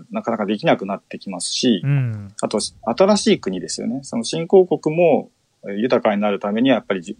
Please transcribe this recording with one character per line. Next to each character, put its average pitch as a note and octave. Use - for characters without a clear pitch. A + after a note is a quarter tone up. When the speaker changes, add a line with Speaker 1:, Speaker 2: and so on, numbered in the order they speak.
Speaker 1:
な G#2+
か A#2
な A2
か G#2
で G#2
き -
な C#3+
く G2+
な G2
っ -
て -
き -
ま C#3
す -
し、 G#3
Speaker 2:
う C#3
ん。 A#2
Speaker 1:
あ -
と、 G#2+
新 -
し G#3
い -
国 -
で E2
す -
よ A2
ね。 B2+
そ -
の A#2
新 E3
興 F#3
国 F3
も、 D#3
え G2+
ー、 -
豊 A#2+
か G#2+
に G2+
な G#2
る G2
た G#2
め A2+
に C3+
は B2
や G#2
っ -
ぱ G#2
り F#2+
じ-、 G2